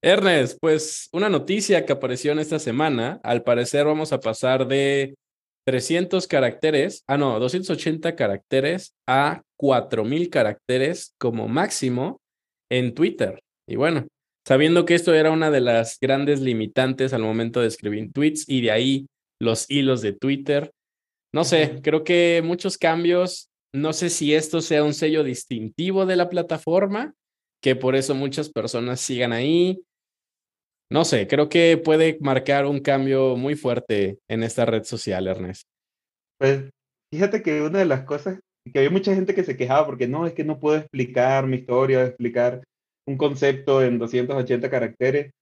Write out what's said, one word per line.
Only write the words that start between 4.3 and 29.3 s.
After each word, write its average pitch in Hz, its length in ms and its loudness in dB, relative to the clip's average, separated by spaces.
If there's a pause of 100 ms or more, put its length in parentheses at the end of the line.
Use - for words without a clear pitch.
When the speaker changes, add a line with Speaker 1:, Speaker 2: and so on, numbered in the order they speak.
Speaker 1:
de 139 480 0 (520)
trescientos 175 600 0
caracteres, 147 800 0
ah, 139 100 0
no, 131 220 0
doscientos 180 320 -2
ochenta 160 440 -4
caracteres 135 800 -2 (140)
a 143 340 0 (180)
cuatro 120 460 0
mil 160 240 -2
caracteres 131 920 -2
como 113 280 -4
máximo 135 720 -2 (520)
en 127 220 0
Twitter. 104 480 -2 (260)
Y - 80 -8
bueno, 147 320 0 (400)
sabiendo 165 380 4
que 170 100 4
esto 170 180 2
era 156 180 6
una 160 200 2
de 139 100 2
las 113 380 0
grandes 139 400 0
limitantes 131 720 -2
al 117 120 -2
momento 113 360 -2
de 117 80 2
escribir 107 460 -6
tweets 151 340 0
y 135 140 0
de 113 100 0
ahí 135 360 0 (340)
los 113 280 -2
hilos 135 320 0
de 104 120 -2
Twitter, 139 580 -2 (640)
no 156 100 0
sé, 156 300 2
Speaker 2:
Ujú. 131 80 -12
Speaker 1:
creo 156 240 0
que 175 400 4
muchos 175 320 -4
cambios, 175 720 0 (260)
no 151 160 -2
sé 170 180 -2
si 147 240 0
esto 156 280 0
sea 151 220 2
un 151 100 0
sello 156 300 0
distintivo 135 840 -4
de 185 100 0
la 175 140 2
plataforma, 180 840 -2 (480)
que 127 140 2
por 127 200 0
eso 135 200 0
muchas 139 340 -4
personas 123 520 -4
sigan 123 320 -2